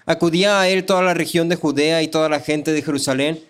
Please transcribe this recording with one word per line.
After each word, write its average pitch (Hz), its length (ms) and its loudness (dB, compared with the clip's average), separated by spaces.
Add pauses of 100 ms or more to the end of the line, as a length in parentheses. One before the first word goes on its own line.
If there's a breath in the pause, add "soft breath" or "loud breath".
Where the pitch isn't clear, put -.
Acudía 175 540 2
a 185 80 2
él 190 160 0
toda 185 180 2
la 180 120 2
región 165 340 0
de 175 80 0
Judea 156 480 0
y 156 60 -4
toda 156 180 0
la 147 140 -2
gente 151 320 -2
de 151 80 -2
Jerusalén 143 580 -2 (100)